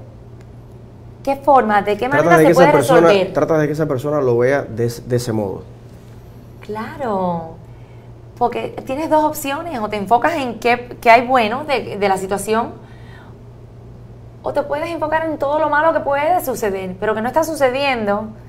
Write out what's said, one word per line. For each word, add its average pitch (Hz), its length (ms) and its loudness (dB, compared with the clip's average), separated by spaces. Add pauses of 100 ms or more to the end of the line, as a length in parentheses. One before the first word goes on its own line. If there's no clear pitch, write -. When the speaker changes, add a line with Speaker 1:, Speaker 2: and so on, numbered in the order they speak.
(1200)
Speaker 1:
qué 277 140 -2
forma, 220 440 4
de 208 160 0
qué 240 120 -4
Speaker 2:
Tratas 285 160 2
Speaker 1:
manera - 120 4
Speaker 2:
de 160 60 6
Speaker 1:
se - 40 6
Speaker 2:
que - 40 8
esa - 80 4
Speaker 1:
puede - 140 6
Speaker 2:
persona, 165 340 4
Speaker 1:
resolver. 185 260 2
Speaker 2:
tratas 156 280 2
de 151 60 2
que 151 60 -4
esa 151 140 -2
persona 147 320 -2
lo 123 180 2
vea 127 260 2
de 113 220 -4
es-, 120 220 -6
de 120 80 0
ese 120 160 -2
modo. 98 320 -4 (960)
Speaker 1:
Claro, 196 960 -6 (800)
porque 226 380 -2 (100)
tienes 285 240 -4
dos 302 140 4
opciones, 302 560 -4
o 214 80 -4
te 208 80 -6
enfocas 233 380 0
en 254 260 -6
qué, 240 400 -2
qué 240 100 4
hay 240 160 8
bueno 247 380 0
de, 262 340 -4
de 196 120 0
la 190 80 2
situación, 202 560 -2 (1700)
o 254 80 -4
te 277 120 -2
puedes 294 260 -6
enfocar 311 360 -2
en 311 120 -4
todo 294 220 0
lo 302 100 0
malo 302 240 4
que 294 80 -2
puede 294 420 0
suceder, 190 560 -4
pero 214 160 -2
que 220 60 -4
no 226 80 -4
está 311 160 0
sucediendo, 254 800 0 (240)